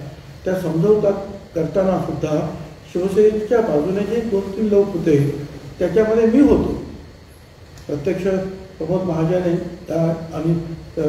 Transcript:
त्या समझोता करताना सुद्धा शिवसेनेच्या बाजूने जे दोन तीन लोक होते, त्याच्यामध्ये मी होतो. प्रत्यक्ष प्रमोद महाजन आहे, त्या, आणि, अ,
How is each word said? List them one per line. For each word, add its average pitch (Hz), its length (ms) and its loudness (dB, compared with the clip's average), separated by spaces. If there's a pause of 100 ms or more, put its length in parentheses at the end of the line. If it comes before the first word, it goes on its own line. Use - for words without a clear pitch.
(460)
त्या 185 100 0
समझोता 190 560 2 (440)
करताना 180 440 0
सुद्धा 156 580 -2 (360)
शिवसेनेच्या 214 680 2
बाजूने 180 420 0
जे 226 180 -2
दोन 196 300 -2
तीन 220 140 -2
लोक 202 200 4
होते, 139 640 0 (320)
त्याच्यामध्ये 214 460 2
मी 240 140 4
होतो. - 340 4 (1120)
प्रत्यक्ष 170 360 -4 (540)
प्रमोद 185 240 -2
महाजन 170 400 0
आहे, 170 160 0
त्या, - 460 -4 (300)
आणि, 165 400 -2 (280)
अ, 151 80 0